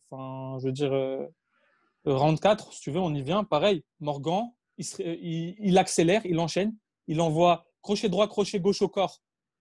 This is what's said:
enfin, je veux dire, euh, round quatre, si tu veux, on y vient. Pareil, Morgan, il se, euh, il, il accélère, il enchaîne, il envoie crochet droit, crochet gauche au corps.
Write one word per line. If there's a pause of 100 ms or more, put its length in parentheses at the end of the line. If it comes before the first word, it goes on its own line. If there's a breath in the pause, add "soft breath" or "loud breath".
enfin,
je
veux
dire,
euh, (800)
round
quatre,
si
tu
veux,
on
y
vient.
Pareil, (160)
Morgan, (340)
il
se,
euh,
il,
il
accélère,
il
enchaîne, (320)
il
envoie (160)
crochet
droit,
crochet
gauche
au
corps. (420)